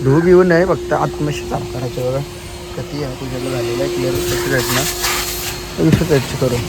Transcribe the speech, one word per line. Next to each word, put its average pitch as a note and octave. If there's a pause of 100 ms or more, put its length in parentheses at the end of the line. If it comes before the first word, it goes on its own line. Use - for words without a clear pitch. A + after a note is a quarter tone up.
धुवू C3+
बिवू F3+
नाही, F3
फक्त E3+
आतमध्ये D3
साफ -
करायचं B2+
बघा. - (580)
कधी C#3+
आहे B2+
तुझ्याकडे B2+
झालेलं A#2
आहे F3+
क्लिअर, E3+
कसं -
भेटणार B2 (960)
विषय D#3+
स्वच्छ C3+
करू. B2 (140)